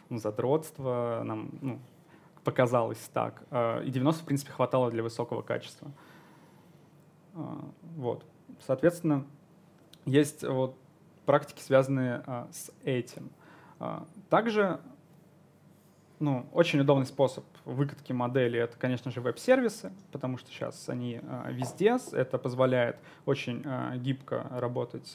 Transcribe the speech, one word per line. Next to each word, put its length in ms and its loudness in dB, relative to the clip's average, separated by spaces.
ну, 80 -4
задротство, 1080 -2
нам, 260 -6
ну, 180 -6
показалось 680 2
так. 400 -4
Э, 320 0
и 60 -4
девяносто, 340 0
в 20 -18
принципе, 280 -2
хватало 380 2
для 120 -2
высокого 380 -4
качества. 500 -6
Э, 40 -10
вот. 260 -2
Соответственно, 600 2
есть 380 4
вот 340 -2
практики, 360 4
связанные, 640 4
э, 260 -8
с 200 -14
этим. 460 -2
Э, 180 -6
также, 500 2
ну, 340 0
очень 260 4
удобный 260 6
способ 380 0
выкатки 480 -4
модели — 480 2
это, 160 -4
конечно 340 -2
же, 80 -8
веб-сервисы, 720 2
потому 240 -4
что 120 -18
щас 380 -8
они, 340 -6
э, 300 -8
везде. 480 2
С-, 140 -10
это 240 0
позволяет 580 2
очень, 400 -2
э, 320 -4
гибко 540 -4
работать, 640 -4